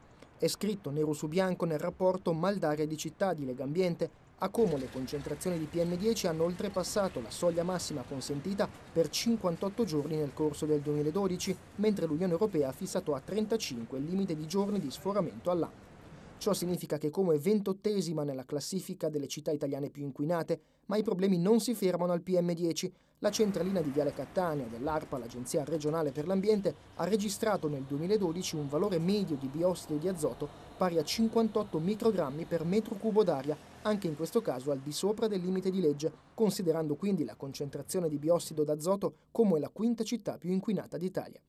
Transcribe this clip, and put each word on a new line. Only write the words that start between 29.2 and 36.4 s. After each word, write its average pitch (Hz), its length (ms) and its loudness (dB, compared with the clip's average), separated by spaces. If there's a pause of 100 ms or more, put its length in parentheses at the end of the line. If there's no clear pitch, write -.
di 135 100 -6
biossido 165 480 0
di 160 140 0
azoto 147 400 -2 (260)
pari 175 220 2
a 151 80 4
cinquantotto 220 760 2
microgrammi 175 640 2
per 160 220 -2
metro 214 300 0
cubo 214 280 4
d'aria, 147 320 2 (280)
anche 208 240 0
in 151 100 -2
questo 165 240 0
caso 135 300 -2
al 139 80 0
di 139 120 -8
sopra 208 360 0
del 202 120 0
limite 185 320 0
di 190 80 0
legge. 147 320 2 (220)
Considerando 165 600 2